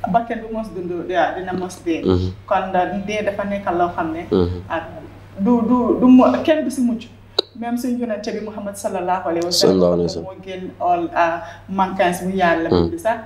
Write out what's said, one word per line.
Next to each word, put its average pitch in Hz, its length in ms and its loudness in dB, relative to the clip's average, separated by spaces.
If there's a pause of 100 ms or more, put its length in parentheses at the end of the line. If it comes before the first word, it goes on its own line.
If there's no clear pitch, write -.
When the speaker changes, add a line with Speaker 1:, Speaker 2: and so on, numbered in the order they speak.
(120)
Speaker 1:
bakkan 233 300 0
bu 226 140 -10
mos 220 180 -8
dund, 175 160 -8 (220)
ah, 170 240 0
dina 185 160 -6
mos 185 320 -6
dee. 302 200 -2
Speaker 2:
Mhm. 92 280 2 (140)
Speaker 1:
Kon, 190 280 0
ah, 180 120 4 (200)
dee 208 180 -4
dafa 196 200 -2
nekk 196 220 -4 (120)
loo 175 160 4
xam 165 180 -4
ne, 170 200 -8
Speaker 2:
Mhm. 90 360 2
Speaker 1:
ah, 160 140 -4 (560)
du, 233 240 4
du, 247 380 2
du 254 60 4
mo-, 254 260 10 (100)
kenn 311 220 2
du 247 60 -2
si - 100 -6
mucc. 226 280 0 (480)
Même 240 200 -4
suñu 240 240 -2
Yonent 220 240 -4
bi 220 200 -4
Muhammad 202 300 -8
sallallahu 185 540 -2
alayhi 170 180 0
wa 180 60 -2
sallam, 95 260 4
Speaker 2:
Sallallahu 87 140 6
alayhi 87 160 2
wa - 0 -
sallam. 85 160 -6
Speaker 1:
moo - 180 -14
gën 185 280 -10 (100)
all, 175 340 0
ah, 170 280 0 (260)
mankind 185 460 0 (180)
bu 190 40 -2
Yàlla 165 340 2
Speaker 2:
Mhm. 165 200 4
Speaker 1:
bind 170 100 -6
sax. 170 260 -2